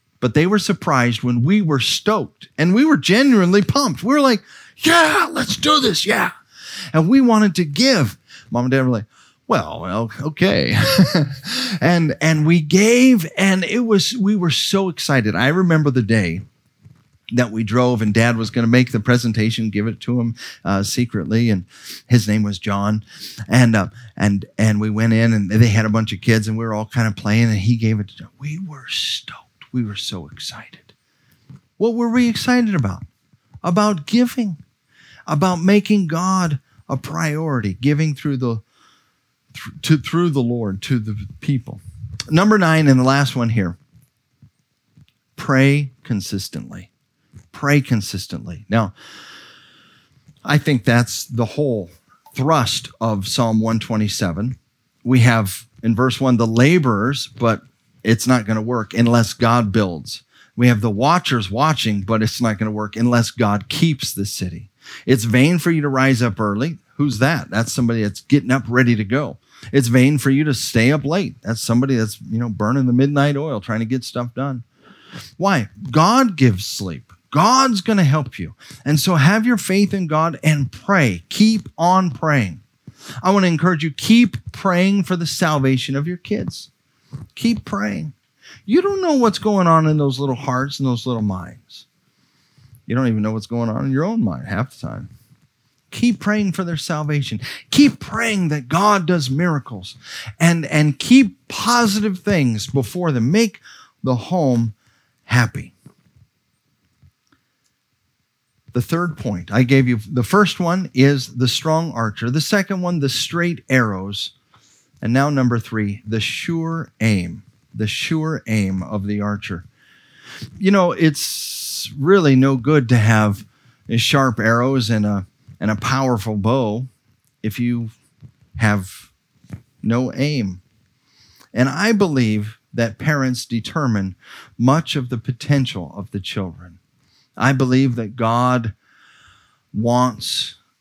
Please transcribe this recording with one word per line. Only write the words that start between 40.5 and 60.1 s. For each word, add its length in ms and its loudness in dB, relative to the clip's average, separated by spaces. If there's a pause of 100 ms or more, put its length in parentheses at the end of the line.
to 160 -2
the 180 -6 (240)
people. 400 -4 (480)
Number 300 4
nine, 300 4
and 100 8
the 60 4
last 320 2
one 140 0
here, 280 -2 (1600)
pray 560 2 (100)
consistently. 880 -8 (640)
Pray 280 2
consistently. 880 -6
Now, 260 0 (1500)
I 140 2
think 240 0
that's 420 2
the 200 -2
whole 440 -2 (460)
thrust 540 0 (120)
of 280 -2
Psalm 320 0
one 180 0
twenty-seven. 800 -4 (460)
We 160 4
have 460 2 (180)
in 100 2
verse 260 0
one 160 4
the 120 2
laborers, 800 2
but 340 -2 (400)
it's 240 0
not 180 2
gonna 160 -4
work 320 -6
unless 420 2
God 360 2
builds. 540 -4 (320)